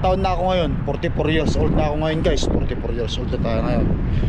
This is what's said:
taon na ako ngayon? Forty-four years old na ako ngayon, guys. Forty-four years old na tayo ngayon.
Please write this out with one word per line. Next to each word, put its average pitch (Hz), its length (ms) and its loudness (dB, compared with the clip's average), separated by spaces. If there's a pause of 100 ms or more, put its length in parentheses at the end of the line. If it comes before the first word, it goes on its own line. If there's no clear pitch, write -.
taon 185 180 2
na 185 140 0
ako 185 180 0
ngayon? 170 180 0 (120)
Forty-four 151 480 -2
years 156 240 2
old 160 160 2
na 156 160 2
ako 151 160 -2
ngayon, 156 160 -2
guys. 170 260 2
Forty-four - 460 -2
years 113 240 -4
old - 160 -4
na 123 80 -2
tayo 113 240 0
ngayon. 120 220 0 (440)